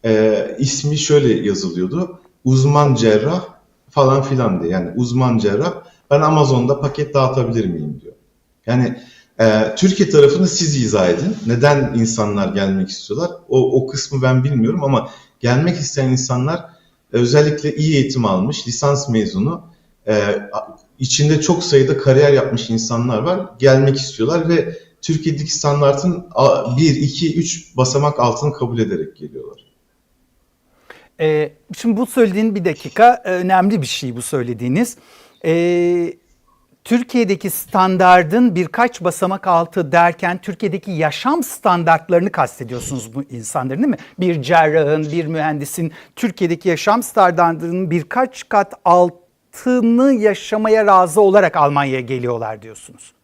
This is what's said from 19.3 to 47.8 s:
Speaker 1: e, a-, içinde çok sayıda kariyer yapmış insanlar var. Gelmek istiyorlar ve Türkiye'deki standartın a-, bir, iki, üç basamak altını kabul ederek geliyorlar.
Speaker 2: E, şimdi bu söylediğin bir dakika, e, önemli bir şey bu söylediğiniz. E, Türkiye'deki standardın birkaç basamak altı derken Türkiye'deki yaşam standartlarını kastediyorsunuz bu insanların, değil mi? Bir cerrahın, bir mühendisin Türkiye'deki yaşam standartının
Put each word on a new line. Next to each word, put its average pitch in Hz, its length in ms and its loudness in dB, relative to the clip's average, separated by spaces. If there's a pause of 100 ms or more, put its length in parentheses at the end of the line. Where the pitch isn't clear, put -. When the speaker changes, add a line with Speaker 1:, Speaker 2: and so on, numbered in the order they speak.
Speaker 1:
e, 107 80 0 (380)
a-, - 240 -10 (220)
içinde 147 420 0
çok 170 240 -2
sayıda 139 340 2
kariyer 143 340 4
yapmış 113 380 0
insanlar 117 520 -2
var. 185 240 -4 (120)
Gelmek 135 380 4
istiyorlar 156 520 -2
ve 165 300 0 (240)
Türkiye'deki 151 520 -4
standartın 143 800 0
a-, 127 420 0
bir, 151 200 2
iki, 156 420 -2
üç - 380 -6
basamak 139 440 0
altını 123 320 0
kabul 117 260 -6
ederek 95 380 -4
geliyorlar. 73 440 -16 (1600)
Speaker 2:
E, 151 320 0 (240)
şimdi 233 200 -2
bu 240 100 -2
söylediğin 214 480 0
bir 185 100 -4
dakika, 220 600 2
e, 185 60 -6
önemli 185 520 0
bir 127 40 -4
şey 120 300 -8
bu 123 60 -10
söylediğiniz. 123 760 -4 (480)
E, 175 680 0 (720)
Türkiye'deki 226 640 -2
standardın 185 1040 4
birkaç 185 500 -2
basamak 190 420 -4
altı 170 460 0
derken 175 500 2
Türkiye'deki 196 480 -8
yaşam 180 520 -2
standartlarını 175 880 0
kastediyorsunuz 123 840 -6
bu 139 80 -8
insanların, 131 560 -8
değil 285 100 0
mi? 214 80 -2 (240)
Bir 170 220 0
cerrahın, 156 600 2 (100)
bir 165 140 -4
mühendisin 156 640 -4 (240)
Türkiye'deki 180 520 -2
yaşam 208 340 0
standartının 170 880 0